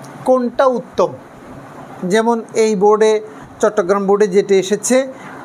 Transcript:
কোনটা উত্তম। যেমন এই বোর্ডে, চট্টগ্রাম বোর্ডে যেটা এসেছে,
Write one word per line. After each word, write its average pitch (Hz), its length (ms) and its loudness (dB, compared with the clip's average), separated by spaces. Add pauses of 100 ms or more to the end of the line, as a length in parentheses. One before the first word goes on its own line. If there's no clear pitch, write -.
(240)
কোনটা 254 420 2
উত্তম। 214 420 0 (960)
যেমন 226 380 0 (120)
এই 220 220 2
বোর্ডে, 214 440 4 (400)
চট্টগ্রাম 202 460 0
বোর্ডে 202 200 2
যেটা 196 280 2
এসেছে, 226 580 0 (320)